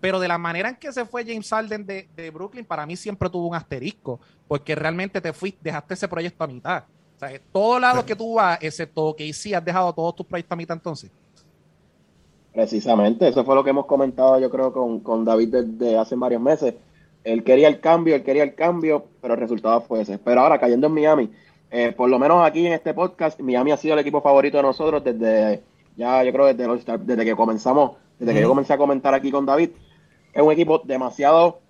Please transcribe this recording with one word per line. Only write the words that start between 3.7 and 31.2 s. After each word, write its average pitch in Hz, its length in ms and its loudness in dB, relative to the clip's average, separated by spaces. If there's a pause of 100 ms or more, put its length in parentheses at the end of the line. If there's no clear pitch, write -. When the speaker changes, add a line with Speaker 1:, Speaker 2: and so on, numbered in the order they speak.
Speaker 1:
porque 147 260 -6
realmente 170 460 -6
te 165 120 -8
fuiste, - 300 -10
dejaste 151 320 -10
ese 185 140 -8
proyecto 170 340 -8
a 151 60 -8
mitad. 135 340 -8 (320)
O - 60 -20
sea, 139 100 -12
en 135 120 -20 (100)
todos 226 280 2
lados 247 200 2
Speaker 2:
Sí. 233 80 -6
Speaker 1:
que 220 80 -4
tú 226 180 -8
vas, 185 260 2
excepto 156 560 -6
K 156 60 -12 (100)
C, 202 220 -8
has 165 100 -4
dejado 180 280 -2
todos 165 240 -6
tus 180 100 -12
proyectos 175 260 -10
a 170 40 -6
mitad 165 200 -10
entonces. 156 360 -12 (1400)
Speaker 3:
Precisamente, 110 760 0
eso 127 180 2
fue 135 120 2
lo 139 80 4
que 139 60 0
hemos 139 160 -2
comentado, 131 520 2
yo 131 100 0
creo, 131 240 -2
con, 117 280 -4
con 113 240 -2
David 113 320 2
desde 113 420 0
hace 110 160 -2
varios 123 260 -2
meses. 143 340 0 (500)
Él 113 180 -2
quería 135 240 6
el 147 140 4
cambio, 165 340 4
él 131 80 0
quería 143 220 2
el 135 100 -6
cambio, 160 520 0 (140)
pero 117 140 -2
el 117 60 -4
resultado 113 400 0
fue 113 220 -4
ese. 104 160 -8
Pero 123 240 2
ahora, 151 180 4
cayendo 123 260 2
en 156 60 2
Miami, 151 400 2 (400)
eh, 117 240 -2
por 123 120 0
lo 127 80 4
menos 160 300 4
aquí 160 180 0
en 170 100 0
este 160 200 -4
podcast, 170 460 -4
Miami 131 320 0
ha 143 40 2
sido 156 180 -2
el 156 60 2
equipo 143 220 -2
favorito 143 360 4
de 139 40 2
nosotros 147 400 0
desde, 110 640 0 (320)
ya 127 260 0
yo 127 100 0
creo 135 140 4
desde 123 160 2
el 117 80 -2
All-Star, 117 300 -4
desde 110 240 -2
que 110 100 0
comenzamos, 113 580 2 (280)
desde 117 140 -2
que 104 60 2
yo 110 60 4
Speaker 2:
Ujú. 123 60 4
Speaker 3:
comencé 139 220 0
a 135 40 -2
comentar 139 360 2
aquí 135 180 -2
con 139 140 -2
David. 156 240 2 (640)
Es - 80 -2
un 151 120 6
equipo 156 320 2
demasiado 143 840 2